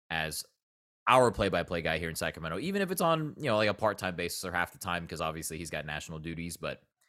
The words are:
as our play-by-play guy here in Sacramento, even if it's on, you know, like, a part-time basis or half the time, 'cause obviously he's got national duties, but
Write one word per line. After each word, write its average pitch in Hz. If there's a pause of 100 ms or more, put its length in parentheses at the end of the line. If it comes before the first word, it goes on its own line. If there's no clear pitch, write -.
as 80 (600)
our 120
play-by-play 87
guy 80
here 82
in 82
Sacramento, 80
even 196
if 185
it's 190
on, 160
you 143
know, 110
like, 107
a 101
part-time 98
basis 87
or 87
half 87
the -
time, 87
'cause 80
obviously 80
he's 82
got 78
national 76
duties, 82
but 71 (280)